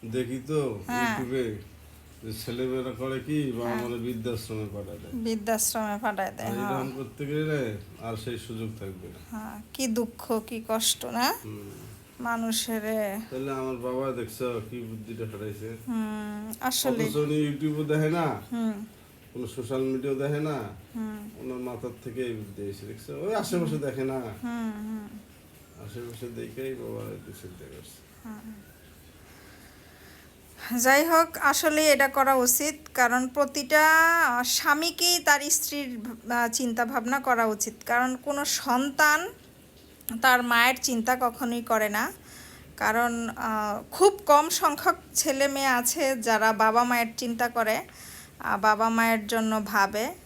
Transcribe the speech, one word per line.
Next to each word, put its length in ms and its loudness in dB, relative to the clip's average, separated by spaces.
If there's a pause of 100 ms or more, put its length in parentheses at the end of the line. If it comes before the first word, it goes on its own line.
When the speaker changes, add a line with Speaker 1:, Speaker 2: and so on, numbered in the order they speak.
Speaker 1:
দেখি 320 -4 (100)
তো 120 0 (280)
Speaker 2:
হ্যাঁ। 320 -2
Speaker 1:
YouTube-এ 260 -2 (760)
যে 100 -10
ছেলেমেয়েরা 580 -4
করে 280 -6
কি, 320 -2
বাবা 180 -4
Speaker 2:
হ্যাঁ। 140 -2
Speaker 1:
মারা 140 -4
বৃদ্ধাশ্রমে 760 -4
পাঠায় 260 -10
দেয়। 140 -14
Speaker 2:
বৃদ্ধাশ্রমে 880 -2
পাঠায় 300 -2
দেয়, 160 -8
Speaker 1:
আর 100 -4
Speaker 2:
হ্যাঁ। 140 -2
Speaker 1:
এরকম 240 -4
করতে 300 -10
গেলে 340 -2 (420)
আর 160 -6
সেই 200 -8
সুযোগ 320 -8 (100)
থাকবে 280 -12
না। 120 -16 (100)
Speaker 2:
হ্যাঁ, 320 -12 (120)
কি 140 -2
দুঃখ, 360 -2 (240)
কি 200 -8
কষ্ট 380 0
না 280 0 (100)
Speaker 1:
হুম। 280 -12 (480)
Speaker 2:
মানুষের, 680 -2
এ। 340 -2 (120)
Speaker 1:
তাহলে 200 -4
আমার 240 -4
বাবা 360 -2
দেখছো 580 -4
কি 120 -10
বুদ্ধিটা 440 -10
খাটাইছে? 440 -10 (180)
Speaker 2:
হুম, 760 -6
আসলে। 420 0
Speaker 1:
অথচ 120 -2
উনি 280 2
YouTube-ও 400 0
দেখে 260 2
না, 160 2 (260)
Speaker 2:
হুম। 220 0 (600)
Speaker 1:
কোনো 140 -6
সোশ্যাল 340 -2
মিডিয়াও 340 0
দেখে 240 0
না, 180 -2 (380)
Speaker 2:
হুম। 420 -8
Speaker 1:
ওনার 200 -8
মাথার 460 -8
থেকে 180 -6
এই 120 -2
বুদ্ধি 280 -10
এসে, 240 -8
দেখছো? 260 -14 (100)
ওই 140 -2
আশেপাশে 400 0
Speaker 2:
হুম। 60 -2
Speaker 1:
দেখে 220 -2
না। 160 -2 (240)
Speaker 2:
হুম, 280 -4 (100)
হুম। 260 -8 (760)
Speaker 1:
আশেপাশে 420 -10
দেখেই 460 -8
বাবা 280 -8 (120)
একটু 180 -14 (100)
চিন্তা 240 -16
করছে। 320 -18 (280)
Speaker 2:
হুম। 280 -14 (2250)
যাই 260 6
হোক, 320 4
আসলে 540 4
এটা 160 6
করা 280 4
উচিত, 400 2 (180)
কারণ 340 4
প্রতিটা 560 4 (600)
স্বামীকেই 760 2
তার 300 6
স্ত্রীর 480 -2
ভা-, 360 -8
আহ, 140 4
চিন্তা 380 0
ভাবনা 340 0
করা 260 4
উচিত, 280 -2 (120)
কারণ 300 2
কোনো 300 -4
সন্তান 760 4 (1000)
তার 220 6
মায়ের 380 4
চিন্তা 380 2
কখনোই 420 -2
করে 280 2
না। 220 -2 (680)
কারণ, 520 2
আহ, 640 -4
খুব 220 6 (120)
কম 240 8
সংখ্যক 460 2 (180)
ছেলে 340 2
মেয়ে 200 2
আছে 540 2
যারা 320 4
বাবা 300 6
মায়ের 240 2 (100)
চিন্তা 320 -2
করে, 280 2
আহ, 800 -6
বাবা 320 4
মায়ের 380 2
জন্য 380 0
ভাবে 400 2 (200)